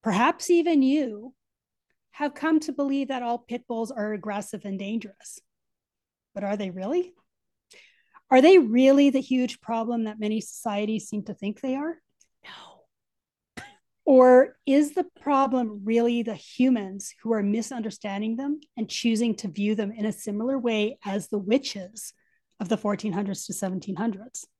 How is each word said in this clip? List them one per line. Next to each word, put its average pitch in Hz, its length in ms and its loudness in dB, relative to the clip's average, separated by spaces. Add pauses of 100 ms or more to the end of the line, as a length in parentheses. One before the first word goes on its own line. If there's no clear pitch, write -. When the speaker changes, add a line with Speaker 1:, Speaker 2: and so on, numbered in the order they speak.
Speaker 1:
perhaps 226 480 0
even 339 320 4
you, 254 540 0 (760)
have 294 200 -6
come 311 280 0
to 302 120 -8
believe 277 360 -2
that 254 120 -6
all 240 160 -2
pit 240 300 -10
bulls 226 240 -4
are 214 200 -6
aggressive 208 540 -8
and 196 140 -6
dangerous. 208 600 -10 (960)
But 202 100 -8
are 202 140 -4
they 190 140 -6
really? 262 420 -4 (1160)
Are 262 100 8
they 370 160 10
really 269 540 6
the 269 100 0
huge 254 400 -2
problem 226 440 -4
that 214 140 -10
many 214 220 -2
societies 214 680 -6
seem 208 180 -8
to 208 100 -10
think 202 260 -8
they 262 140 -4
are? 302 240 -8 (440)
Speaker 2:
No. - 1200 -20 (420)
Speaker 1:
Or 254 520 8 (100)
is 285 300 2
the 359 100 -2 (160)
problem 254 600 0
really 233 400 2
the 220 100 -6
humans 202 880 -2
who 226 120 -2
are 208 100 0
misunderstanding 214 920 -4
them 285 240 -4 (160)
and 220 140 -6
choosing 226 460 0
to - 120 -10
view 202 280 -2
them 208 160 -4
in 220 160 -8
a 208 40 -2
similar 220 460 -4
way 226 480 -2
as 196 220 -4
the 208 100 -4
witches 208 760 -4 (460)
of 190 80 -6
the 202 100 0
fourteen 202 360 -4
hundreds 196 320 -6
to - 80 -12
seventeen 185 420 -6
hundreds? 220 520 -8 (120)